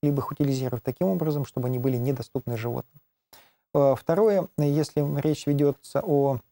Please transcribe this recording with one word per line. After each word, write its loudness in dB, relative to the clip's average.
либо 0
их -6
утилизировать -2
таким -2
образом, -2
чтобы -4
они -2
были 0
недоступны -4
животным. -8
Э, 4
второе — 2
если 0
речь -2
ведется 0
о 2